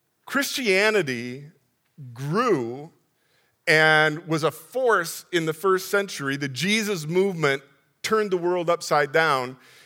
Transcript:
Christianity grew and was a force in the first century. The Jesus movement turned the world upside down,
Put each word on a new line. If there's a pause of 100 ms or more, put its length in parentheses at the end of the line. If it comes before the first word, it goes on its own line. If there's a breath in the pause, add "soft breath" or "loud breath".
(280)
Christianity (680)
grew (760)
and
was
a
force
in
the
first
century.
The
Jesus
movement (400)
turned
the
world
upside
down, (300 soft breath)